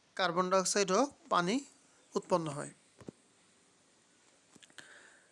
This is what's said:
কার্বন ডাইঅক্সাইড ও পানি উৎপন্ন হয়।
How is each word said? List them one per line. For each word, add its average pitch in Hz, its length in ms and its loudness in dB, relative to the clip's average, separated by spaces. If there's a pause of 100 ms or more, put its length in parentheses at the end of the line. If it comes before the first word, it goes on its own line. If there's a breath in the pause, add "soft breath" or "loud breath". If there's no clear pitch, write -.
(140)
কার্বন 180 360 0
ডাইঅক্সাইড 190 400 2
ও 226 160 4 (220)
পানি 190 360 0 (500)
উৎপন্ন 170 340 -2
হয়। 143 220 -10 (2500 loud breath)